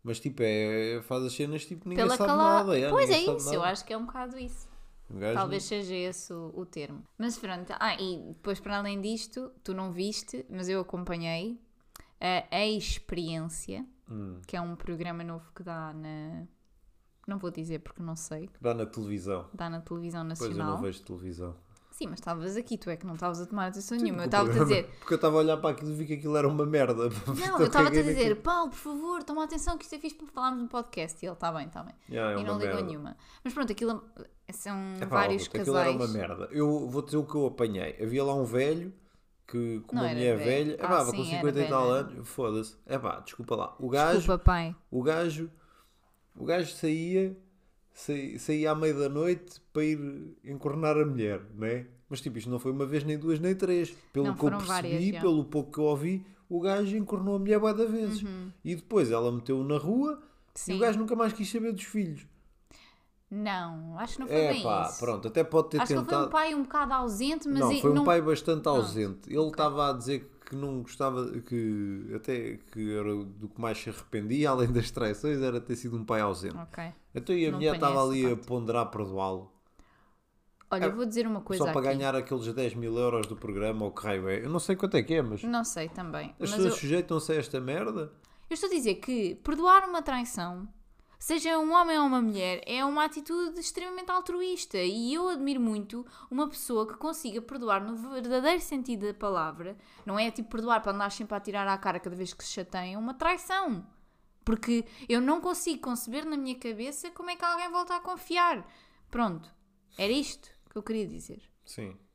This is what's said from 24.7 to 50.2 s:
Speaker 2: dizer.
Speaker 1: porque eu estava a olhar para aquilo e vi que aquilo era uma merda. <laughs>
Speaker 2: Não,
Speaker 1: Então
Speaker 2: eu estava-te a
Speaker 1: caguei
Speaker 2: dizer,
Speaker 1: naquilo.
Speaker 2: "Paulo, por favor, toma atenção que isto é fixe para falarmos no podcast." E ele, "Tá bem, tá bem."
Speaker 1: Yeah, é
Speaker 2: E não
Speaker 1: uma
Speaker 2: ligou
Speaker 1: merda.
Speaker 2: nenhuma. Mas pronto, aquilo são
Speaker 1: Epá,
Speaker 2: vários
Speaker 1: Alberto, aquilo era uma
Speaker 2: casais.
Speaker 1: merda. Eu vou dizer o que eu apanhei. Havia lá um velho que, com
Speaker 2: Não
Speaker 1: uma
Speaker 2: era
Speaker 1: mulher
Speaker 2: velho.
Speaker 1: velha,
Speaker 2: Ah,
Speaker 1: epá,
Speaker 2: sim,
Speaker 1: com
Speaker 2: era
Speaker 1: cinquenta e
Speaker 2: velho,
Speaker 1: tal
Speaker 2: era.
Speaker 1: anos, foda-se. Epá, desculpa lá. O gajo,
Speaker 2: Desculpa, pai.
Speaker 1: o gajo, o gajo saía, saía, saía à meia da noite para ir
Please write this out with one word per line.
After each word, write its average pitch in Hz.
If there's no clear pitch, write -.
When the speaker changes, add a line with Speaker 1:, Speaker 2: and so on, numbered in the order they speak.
Speaker 2:
dizer. -
Speaker 1:
porque -
eu -
estava 160
a -
olhar 156
para 156
aquilo 147
e 151
vi 151
que 151
aquilo 147
era 143
uma 147
merda. 127
<laughs> -
Speaker 2:
Não, 131
Speaker 1:
Então -
Speaker 2:
eu 156
estava-te -
a -
Speaker 1:
caguei 156
Speaker 2:
dizer, 151
Speaker 1:
naquilo. 208
Speaker 2:
"Paulo, 339
por -
favor, 302
toma 302
atenção 302
que -
isto 320
é 294
fixe 311
para 302
falarmos 254
no 233
podcast." 233
E 165
ele, 170
"Tá 170
bem, 147
tá -
bem." -
Speaker 1:
Yeah, 110
é 101
Speaker 2:
E -
não 104
Speaker 1:
uma 101
Speaker 2:
ligou 98
Speaker 1:
merda. 92
Speaker 2:
nenhuma. -
Mas 247
pronto, 254
aquilo 226
são 190
Speaker 1:
Epá, 190
Speaker 2:
vários 196
Speaker 1:
Alberto, -
aquilo 135
era 135
uma 127
Speaker 2:
casais. 113
Speaker 1:
merda. 90
Eu 147
vou 139
dizer 151
o 147
que 151
eu 143
apanhei. 110
Havia 123
lá 139
um 139
velho 147
que, 117
com -
Speaker 2:
Não 120
Speaker 1:
uma 120
Speaker 2:
era 120
Speaker 1:
mulher 120
Speaker 2:
velho. 131
Speaker 1:
velha, 151
Speaker 2:
Ah, -
Speaker 1:
epá, 175
Speaker 2:
sim, 120
Speaker 1:
com -
Speaker 2:
era -
Speaker 1:
cinquenta 147
e -
Speaker 2:
velho, 139
Speaker 1:
tal 131
Speaker 2:
era. 139
Speaker 1:
anos, 123
foda-se. 110
Epá, 127
desculpa -
lá. -
O 131
gajo, 147
Speaker 2:
Desculpa, 175
pai. 175
Speaker 1:
o 127
gajo, 160
o 127
gajo 170
saía, 180
saía, 139
saía 156
à 156
meia 156
da 139
noite 170
para 156
ir 151